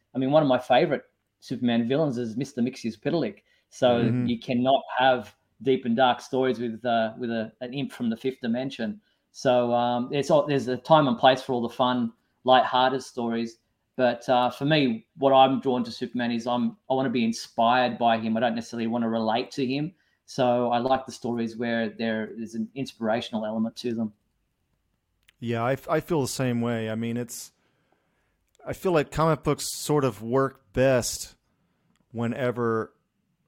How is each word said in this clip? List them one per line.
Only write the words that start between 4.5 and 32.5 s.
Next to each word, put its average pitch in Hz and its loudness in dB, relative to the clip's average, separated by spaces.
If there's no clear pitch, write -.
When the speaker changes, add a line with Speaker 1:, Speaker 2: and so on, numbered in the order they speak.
Speaker 1:
have 127 2
deep 131 2
and 117 0
dark 123 4
stories 127 0
with, 113 -8
uh, 113 0
with 120 -6
a, 110 -4
an 123 -10
imp 135 -6
from 120 -4
the 113 -2
fifth 131 -6
dimension. 117 -6
So, 123 2
um, 120 0
it's 143 -2
all, 147 4
there's 135 -2
a 127 -2
time 147 4
and 120 0
place 131 6
for 131 -4
all 123 0
the 117 -2
fun, 123 0
lighthearted 127 4
stories. 117 -6
But, 120 0
uh, 123 4
for 139 -6
me, 139 2
what 135 4
I'm 131 6
drawn 123 0
to 117 -8
Superman 120 -4
is 117 -4
I'm, 120 -2
I 131 0
wanna 135 0
be 117 0
inspired 117 0
by 117 2
him. 113 -2
I 113 0
don't 117 2
necessarily 117 -6
wanna 113 -2
relate 113 -2
to 139 -4
him. 147 -4
So 123 0
I 120 2
like 131 0
the - -12
stories 117 -6
where 117 -2
there 110 -4
is 113 -12
an 113 -8
inspirational 117 -4
element 110 -4
to 120 -6
them. 110 -6
Speaker 2:
Yeah, 117 -4
I, 135 0
I 160 2
feel 151 -2
the 120 -2
same 123 -2
way. 113 -2
I 110 -4
mean, 117 -4
it's, - -10
I 143 -8
feel 190 -4
like 147 2
comic 156 0
books 147 -2
sort 147 -2
of 104 -4
work 131 0
best 127 0
whenever 117 -2